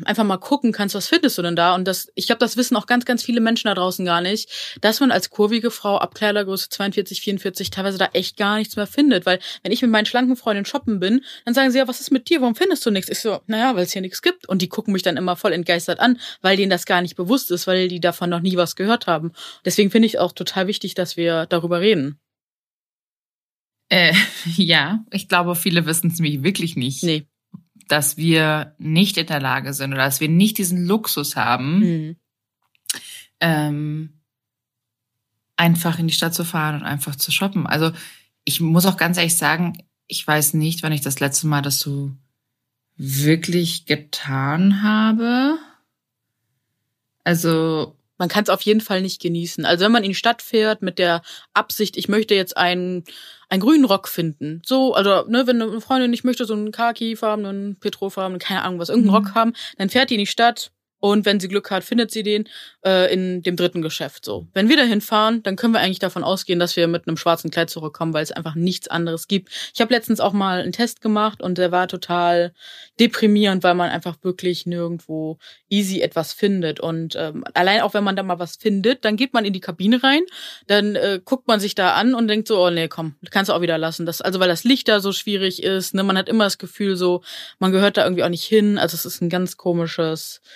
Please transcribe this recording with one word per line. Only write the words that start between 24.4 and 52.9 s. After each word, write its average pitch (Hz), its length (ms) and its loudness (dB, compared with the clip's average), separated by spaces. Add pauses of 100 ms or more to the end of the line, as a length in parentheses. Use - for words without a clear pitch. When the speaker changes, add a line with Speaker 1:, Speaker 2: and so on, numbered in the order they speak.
Speaker 2:
ja, 170 520 2
ich 196 200 -6
glaube, 175 260 2
viele 170 300 0
wissen's 165 340 0
nämlich 147 240 -2
wirklich 165 320 -2
nicht. 135 280 -4
Speaker 1:
Nee. 156 240 0 (640)
Speaker 2:
Dass 147 240 0
wir 156 640 2
nicht 170 380 2
in 165 100 -2
der 151 120 -2
Lage 135 360 -2
sind 135 180 -6
oder 135 100 0
dass 135 160 0
wir 156 80 -2
nicht 190 300 4
diesen 180 300 -2
Luxus 185 480 -2
haben, 127 440 0
Speaker 1:
Mhm. 165 360 0 (1200)
Speaker 2:
ähm, 151 800 -2 (1400)
einfach 170 420 2
in 165 80 0
die 156 80 -2
Stadt 165 180 -2
zu 175 100 -4
fahren 156 300 -2
und 143 100 -8
einfach 143 320 -6
zu - 160 -4
shoppen. 196 360 -2
Also 160 240 2 (540)
ich 139 160 -2
muss 170 260 4
auch 190 100 2
ganz 170 200 0
ehrlich 165 200 0
sagen, 165 400 0 (300)
ich - 180 -10
weiß 151 300 2
nicht, 160 260 0
wann 156 100 -2
ich 147 100 -2
das 135 180 -4
letzte 143 260 -2
Mal 147 160 2
das 139 180 -2
so 139 320 -6 (840)
wirklich 165 880 0
getan 151 960 0
habe. 233 800 2 (1600)
Also 160 720 0 (240)
Speaker 1:
Man 180 100 -2
kann's 208 200 2
auf 190 120 2
jeden 214 180 4
Fall 190 220 -2
nicht 190 200 -6
genießen. 170 440 -4
Also 175 200 2
wenn 220 60 4
man 233 120 4
in 196 80 -2
die 180 40 -4
Stadt 233 260 0
fährt 214 400 0
mit 180 180 -4
der 170 240 2 (300)
Absicht, - 440 -2
ich 202 100 -6
möchte 214 280 2
jetzt 190 200 0
einen, 180 480 -2 (460)